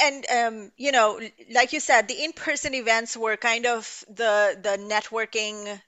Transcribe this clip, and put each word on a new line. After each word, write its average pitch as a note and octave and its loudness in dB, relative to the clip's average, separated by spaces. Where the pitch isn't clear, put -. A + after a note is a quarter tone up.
and, C#4 0
um, A3+ 0
you C#4 -2
know, A3 4
l-, A3 -10
like B3 4
you D4+ -2
said, A3+ 4
the G3+ -6
in-person D4+ -6
events A3+ 0
were A3 -2
kind A#3 0
of A#3 -4
the, G#3 2
the G3+ -2
networking, G#3+ -4